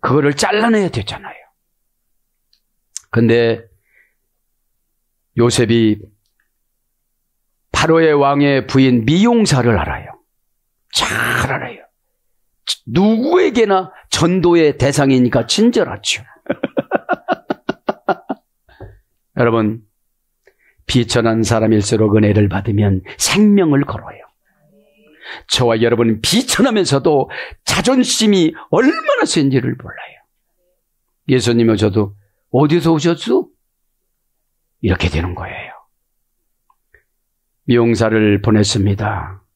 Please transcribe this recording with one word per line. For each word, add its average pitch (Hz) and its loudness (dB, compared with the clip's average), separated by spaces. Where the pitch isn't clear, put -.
그거를 143 0
잘라내야 208 0
되잖아요. - -10
근데 117 0
요셉이 117 2
바로의 160 2
왕의 143 2
부인 127 2
미용사를 151 2
알아요. 78 -8
잘 117 -4
알아요. - -12
누구에게나 214 0
전도의 170 2
대상이니까 131 2
친절하죠. - -2
<laughs> - -8
여러분, 113 0
비천한 113 0
사람일수록 110 0
은혜를 104 2
받으면 101 -2
생명을 185 2
걸어요. - -14
저와 113 0
여러분은 117 2
비천하면서도 180 0
자존심이 208 0
얼마나 494 0
센지를 127 -2
몰라요. - -18
예수님 117 2
오셔도 107 0
"어디서 151 2
오셨소?" 170 -2
이렇게 92 -2
되는 85 -6
거예요. - -16
미용사를 110 2
보냈습니다. 101 -2